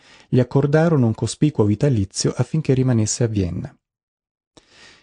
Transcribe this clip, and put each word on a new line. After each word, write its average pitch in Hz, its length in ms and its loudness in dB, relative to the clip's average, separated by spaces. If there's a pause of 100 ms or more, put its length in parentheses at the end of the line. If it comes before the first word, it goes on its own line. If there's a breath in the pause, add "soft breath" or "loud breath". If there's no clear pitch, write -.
(280 soft breath)
gli 127 120 2
accordarono 143 640 2
un 110 80 0
cospicuo 120 500 -2
vitalizio 104 720 0
affinché - 400 -2
rimanesse 127 480 0
a 117 60 0
Vienna. 90 440 -4 (1300 soft breath)